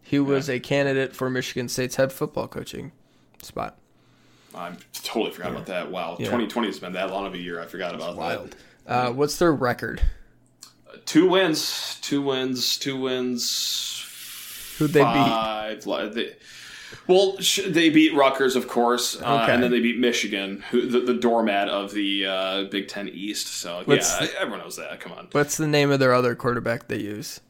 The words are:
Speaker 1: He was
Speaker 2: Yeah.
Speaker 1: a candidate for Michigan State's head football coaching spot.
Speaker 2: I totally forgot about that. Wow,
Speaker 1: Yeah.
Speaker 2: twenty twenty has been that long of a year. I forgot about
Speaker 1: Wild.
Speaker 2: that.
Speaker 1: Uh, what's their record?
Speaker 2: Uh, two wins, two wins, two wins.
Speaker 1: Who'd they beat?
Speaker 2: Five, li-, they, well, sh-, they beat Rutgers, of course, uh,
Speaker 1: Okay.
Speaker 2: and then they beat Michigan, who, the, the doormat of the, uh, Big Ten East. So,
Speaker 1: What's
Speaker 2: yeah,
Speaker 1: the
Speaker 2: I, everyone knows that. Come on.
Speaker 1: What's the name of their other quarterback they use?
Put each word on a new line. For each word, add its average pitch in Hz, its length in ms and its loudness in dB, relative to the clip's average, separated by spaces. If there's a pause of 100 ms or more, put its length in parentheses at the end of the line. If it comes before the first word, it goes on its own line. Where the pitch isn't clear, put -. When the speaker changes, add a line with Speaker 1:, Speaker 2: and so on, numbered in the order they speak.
Speaker 1:
He - 180 0
was 139 300 2
Speaker 2:
Yeah. 131 60 0
Speaker 1:
a 123 60 -2
candidate 135 540 0
for 131 140 -4
Michigan 127 400 -4
State's 127 280 -4
head 135 160 4
football - 360 -6
coaching - 440 -12 (500)
spot. - 340 -10 (800)
Speaker 2:
I 87 180 -12 (300)
totally 98 300 -2
forgot 87 180 -8
about - 160 -8
that. 92 240 -6
Wow, 87 280 -6
Speaker 1:
Yeah. 110 120 -4
Speaker 2:
twenty 113 160 0
twenty 113 220 -2
has 92 100 -6
been 92 160 -10
that 92 160 -2
long 98 160 -4
of 90 80 -8
a 90 40 -8
year. 87 220 -8
I 85 60 -12
forgot 90 280 -6
about 85 220 -8
Speaker 1:
Wild. 95 400 -8 (300)
Speaker 2:
that. 123 220 0
Speaker 1:
Uh, 120 40 -4
what's 147 240 0
their 170 160 6
record? 123 480 -2 (920)
Speaker 2:
Uh, - 140 -20
two 170 240 6
wins, 185 720 2
two 143 220 -2
wins, 131 560 0
two 135 200 -4
wins. - 1800 -6
Speaker 1:
Who'd 151 140 2
they 151 80 8
beat? 131 120 8
Speaker 2:
Five, 110 760 0
li-, 95 220 -2
they, 110 240 -6 (760)
well, 190 320 6
sh-, 190 260 0
they 165 240 4
beat 156 240 8
Rutgers, 135 420 6
of 120 120 0
course, 120 520 0
uh, 117 220 2
Speaker 1:
Okay. 120 100 4
Speaker 2:
and 120 100 4
then 123 100 4
they 117 80 4
beat 117 180 2
Michigan, 104 720 0
who, 120 180 4
the, 120 120 4
the 123 140 2
doormat 107 540 2
of 98 240 -4
the, 98 340 -2
uh, 95 440 -2
Big 98 180 -4
Ten 101 200 -8
East. 101 400 -8
So, 87 360 -8
Speaker 1:
What's - 360 4
Speaker 2:
yeah, - 60 0
Speaker 1:
the - 120 -6
Speaker 2:
I, 190 40 -2
everyone 107 180 -6
knows 82 160 -14
that. 78 240 -12
Come - 120 -14
on. 90 200 -18
Speaker 1:
What's 143 240 2
the 156 100 -2
name 147 240 4
of 139 100 4
their 131 140 6
other 123 220 4
quarterback 117 520 -2
they 120 120 -4
use? 104 500 -10